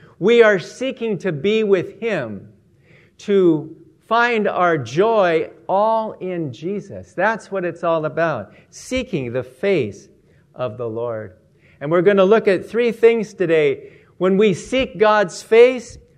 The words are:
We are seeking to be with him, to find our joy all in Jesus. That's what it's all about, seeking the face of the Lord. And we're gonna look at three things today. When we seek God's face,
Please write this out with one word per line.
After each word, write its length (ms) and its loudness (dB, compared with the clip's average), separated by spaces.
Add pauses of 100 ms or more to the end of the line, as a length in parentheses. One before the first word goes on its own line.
(200)
We 240 6
are 160 4
seeking 600 -6
to 120 -4
be 320 -2
with 380 -2
him, 520 -8 (640)
to 560 0 (260)
find 460 0
our 300 0
joy 720 0 (180)
all 460 0
in 380 -8
Jesus. 600 -12
That's 360 -4
what 160 -6
it's 180 -8
all 220 -2
about, 480 -4 (160)
seeking 640 -8
the 100 -4
face 640 -4 (440)
of 240 -10
the 120 -8
Lord. 480 -8 (440)
And 100 -6
we're 100 2
gonna 220 4
look 240 4
at 180 0
three 280 -2
things 400 2
today. 580 0 (260)
When 200 2
we 160 4
seek 440 -4
God's 460 2
face, 540 4 (200)